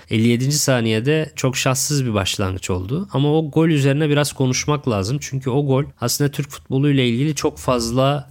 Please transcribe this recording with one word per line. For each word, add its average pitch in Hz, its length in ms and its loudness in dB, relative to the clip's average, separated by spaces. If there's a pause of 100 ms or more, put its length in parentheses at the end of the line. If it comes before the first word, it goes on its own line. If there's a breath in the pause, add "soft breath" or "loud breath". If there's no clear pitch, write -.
Elli 113 180 2
yedinci 131 300 2
saniyede 131 800 0
çok 127 220 -2
şanssız 135 480 0
bir 113 80 -2
başlangıç 95 560 -2
oldu. 101 440 -4
Ama 147 240 2
o 156 140 -2
gol 160 160 2
üzerine 147 420 2
biraz 147 240 0
konuşmak 135 560 0
lazım. 107 320 0
Çünkü 131 280 -6
o 143 160 0
gol 135 180 2 (180)
aslında 143 300 0
Türk 143 180 -6
futboluyla 135 540 0
ilgili 127 320 0
çok 147 220 -2
fazla 131 720 0